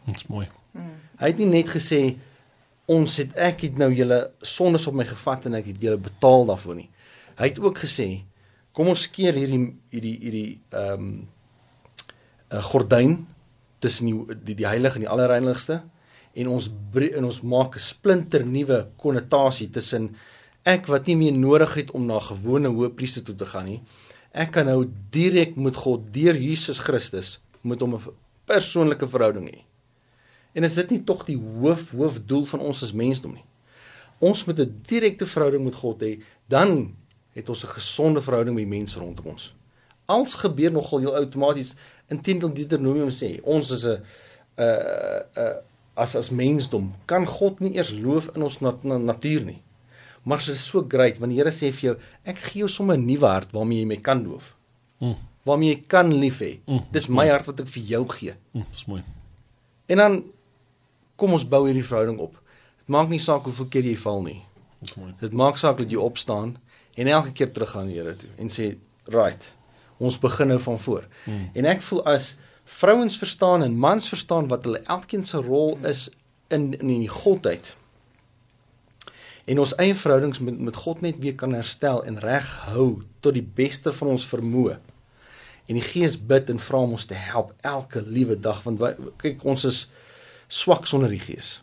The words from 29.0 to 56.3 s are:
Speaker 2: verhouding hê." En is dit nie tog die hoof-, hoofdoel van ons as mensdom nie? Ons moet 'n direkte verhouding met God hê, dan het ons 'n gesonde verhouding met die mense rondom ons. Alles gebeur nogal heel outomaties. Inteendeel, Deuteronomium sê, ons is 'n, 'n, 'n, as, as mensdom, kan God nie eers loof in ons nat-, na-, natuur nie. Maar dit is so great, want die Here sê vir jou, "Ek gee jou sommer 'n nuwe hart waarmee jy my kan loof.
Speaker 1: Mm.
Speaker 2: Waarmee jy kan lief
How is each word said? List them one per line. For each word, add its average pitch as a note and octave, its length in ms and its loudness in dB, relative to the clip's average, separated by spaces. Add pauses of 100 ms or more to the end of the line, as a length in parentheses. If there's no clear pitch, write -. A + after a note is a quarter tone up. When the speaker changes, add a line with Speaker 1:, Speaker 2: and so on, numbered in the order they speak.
Speaker 2:
verhouding G#2+ 420 2
hê." - 80 -18 (960)
En E3 100 0
is D#3+ 100 0
dit F3 160 0
nie A3+ 140 0
tog F#3+ 200 0
die D3 120 -4
hoof-, A#2+ 560 0
hoofdoel C3+ 520 -2
van C#3+ 160 -6
ons C#3 220 -6
as A2 100 -8
mensdom B2 420 -2
nie? - 100 -20 (760)
Ons G3 260 4
moet E3 140 -2
'n G#2+ 280 -2
direkte G#3+ 400 0
verhouding C#3+ 380 0
met B2+ 100 -4
God A2+ 280 -6
hê, A2 180 -4 (280)
dan C#3+ 460 4 (400)
het - 140 -12
ons A#2 160 -8
'n - 40 -10
gesonde D3+ 520 0
verhouding A#2+ 360 0
met G#2+ 120 -2
die G2+ 100 -4
mense G2+ 200 -8
rondom F2 280 -12
ons. - 280 -14 (520)
Alles A#3+ 280 2
gebeur E3 380 2
nogal D3 260 0
heel C3+ 180 -2
outomaties. C#3 580 0 (340)
Inteendeel, E3+ 460 -2
Deuteronomium C#3+ 560 0
sê, B2 320 -6
ons C#3+ 280 2
is A#2 160 -4
'n, G#2+ 140 0 (560)
'n, G1+ 680 0 (140)
'n, A#2 260 -4 (320)
as, A#2 220 -2
as - 140 -4
mensdom, B2+ 640 0 (120)
kan F3+ 200 0
God G3 340 0
nie F#3+ 160 -2
eers F3+ 140 -2
loof C3+ 440 -2
in D#3 80 -4
ons C#3 180 -4
nat-, B2+ 240 -2
na-, C3 140 -2
natuur A#2+ 460 -2
nie. - 180 -12 (600)
Maar C#3+ 140 0
dit - 100 -8
is C3+ 180 -8
so F#3 220 0
great, B2+ 300 4
want A#2+ 140 -4
die B2 80 0
Here D#3 120 2
sê D3+ 200 -2
vir C3+ 80 -14 (100)
jou, A2+ 60 -2 (280)
"Ek F#3 140 -10
gee - 220 -10
jou G#3 80 0
sommer F#3+ 280 2
'n B2 100 0
nuwe C#3 200 4
hart F#2+ 260 2
waarmee A2+ 280 -2
jy A2 60 -2
my G#2+ 100 -4
kan C3 300 0
loof. - 280 -14 (460)
Speaker 1:
Mm. A#2+ 160 -2 (280)
Speaker 2:
Waarmee D3 300 4
jy C3 120 -6
kan F3 280 6
lief C3+ 260 2